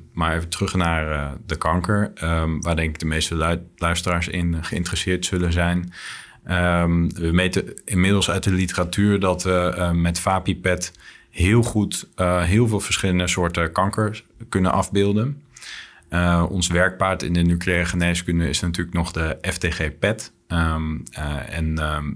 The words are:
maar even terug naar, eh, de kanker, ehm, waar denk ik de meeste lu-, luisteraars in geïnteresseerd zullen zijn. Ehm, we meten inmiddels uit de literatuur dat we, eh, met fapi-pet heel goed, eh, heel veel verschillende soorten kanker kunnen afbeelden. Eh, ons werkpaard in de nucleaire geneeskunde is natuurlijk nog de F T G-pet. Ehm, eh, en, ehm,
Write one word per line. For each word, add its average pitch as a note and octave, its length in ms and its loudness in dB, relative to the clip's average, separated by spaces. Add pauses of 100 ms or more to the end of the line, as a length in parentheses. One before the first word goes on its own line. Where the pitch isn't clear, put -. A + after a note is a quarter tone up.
(140)
maar E2 220 0
even E2 140 -4
terug - 260 -2
naar, E2 360 0
eh, C#2+ 200 -2 (140)
de E2+ 100 -4
kanker, F2+ 580 0
ehm, D#2+ 460 0
waar E2+ 160 0
denk D#2+ 140 0
ik D2+ 100 -8
de D#2+ 60 -6
meeste D#2 300 -2
lu-, E2+ 260 0 (140)
luisteraars E2+ 520 0
in E2+ 360 -2
geïnteresseerd F2 640 -2
zullen F2 280 0
zijn. F2 400 0 (500)
Ehm, F2 640 2
we E2 240 -2
meten F#2 540 0
inmiddels F#2+ 440 2
uit F#2 140 -2
de G2 80 2
literatuur F#2+ 680 2
dat F2+ 240 0
we, F2+ 340 2
eh, F2+ 140 0
met E2+ 280 2
fapi-pet F#2 720 0 (360)
heel G#2 340 4
goed, - 520 -2
eh, F2+ 260 2
heel G2+ 260 4
veel G#2+ 120 0
verschillende F2+ 480 0
soorten E2+ 440 0
kanker G#2 520 0 (260)
kunnen F#2 220 2
afbeelden. G2+ 720 0 (680)
Eh, F2 400 4
ons F2+ 180 -2
werkpaard F#2 560 0
in E2+ 100 -2
de F2 80 4
nucleaire F2 440 2
geneeskunde F2 640 0
is C#2+ 100 -2
natuurlijk F2 360 -2
nog E2 160 0
de D#2+ 300 -4
F - 160 -4
T - 80 -4
G-pet. E2+ 680 -2 (140)
Ehm, D#2+ 500 0 (140)
eh, D2 460 -6
en, D#2 220 -2
ehm, D2+ 360 -4